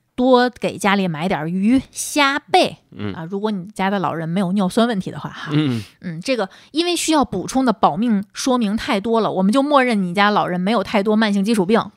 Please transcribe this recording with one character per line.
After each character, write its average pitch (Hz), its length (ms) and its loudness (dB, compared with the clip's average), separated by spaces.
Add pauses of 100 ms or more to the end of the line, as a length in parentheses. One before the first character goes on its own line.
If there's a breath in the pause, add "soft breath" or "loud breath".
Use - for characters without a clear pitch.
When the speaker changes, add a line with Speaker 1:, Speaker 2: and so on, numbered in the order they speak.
(140)
Speaker 1:
多 247 340 4
给 175 300 -6
家 196 160 2
里 190 140 0
买 156 180 -4
点 160 220 -2
鱼、 208 420 2
虾、 285 480 -2
贝。 - 380 0 (160)
Speaker 2:
嗯。 104 200 -6
Speaker 1:
啊， 165 160 -8
如 196 120 -6
果 214 100 -2
你 190 200 -6
家 190 200 -2
的 202 80 -2
老 147 160 -2
人 160 140 -6
没 170 100 -2
有 185 140 0
尿 196 160 0
酸 226 180 2
问 220 140 -2
题 - 100 -8
的 143 80 -12
话， 143 100 -12
哈。 - 240 -12
Speaker 2:
嗯。 135 300 0 (200)
Speaker 1:
嗯， 165 180 -10
这 262 160 -2
个 208 120 -4 (220 loud breath)
因 320 140 -2
为 349 100 0
需 320 160 -4
要 302 140 4
补 180 240 -6
充 262 160 0
的 240 80 2
保 156 240 2
命 208 260 0 (100)
说 254 240 -2
明 220 200 0
太 226 240 -2
多 226 200 0
了， 170 120 0
我 185 100 0
们 190 100 4
就 269 80 4
默 285 220 4
认 233 180 2
你 175 140 -4
家 202 160 4
老 175 160 2
人 180 140 -2
没 190 100 0
有 214 140 0
太 202 180 0
多 214 140 2
慢 214 160 2
性 202 120 0
基 226 80 0
础 202 140 2
病， 214 300 2